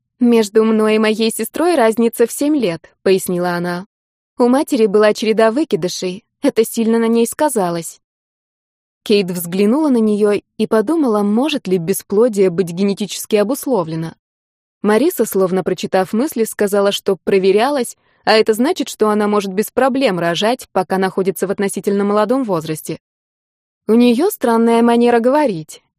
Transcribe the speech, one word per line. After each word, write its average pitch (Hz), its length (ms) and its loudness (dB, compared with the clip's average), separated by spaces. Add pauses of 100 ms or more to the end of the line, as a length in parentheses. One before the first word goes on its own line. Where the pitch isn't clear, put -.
(180)
«Между 226 460 2
мной 214 300 2
и 214 40 2
моей 220 320 0
сестрой 320 440 -2
разница 233 520 2
в - 60 -8
семь 294 240 0
лет», 185 460 -4
пояснила 180 480 0
она. 175 340 -6 (540)
«У 240 100 4
матери 262 380 2
была 214 260 4
череда 220 380 2
выкидышей, 190 720 -4 (160)
это 226 240 0
сильно 226 340 0
на 226 60 0
ней 233 220 2
сказалось». 180 760 -4 (1000)
Кейт 202 280 0
взглянула 202 600 0
на 247 80 2
нее 208 420 0 (160)
и 220 100 -2
подумала, 220 560 0
может 233 460 -2
ли 185 80 0
бесплодие 196 720 0
быть 170 220 -2
генетически 196 680 -4
обусловлено. 190 760 -4 (680)
Мариса, 220 460 2
словно 185 360 0
прочитав 185 520 -2
мысли, 233 300 -2
сказала, 202 480 0
что - 300 -4
проверялась, 208 760 0 (260)
А 220 80 4
это 220 220 4
значит, 277 340 -2
что 214 220 -2
она 208 160 0
может 208 260 -2
без 202 180 -4
проблем 254 480 0
рожать, 170 540 -2
пока 185 260 -2
находится 190 480 -2
в 180 40 -2
относительно 202 540 -2
молодом 214 400 0
возрасте. 160 540 -6 (880)
У 214 60 4
нее 247 360 4
странная 233 520 2
манера 240 360 4
говорить. 240 640 -2 (160)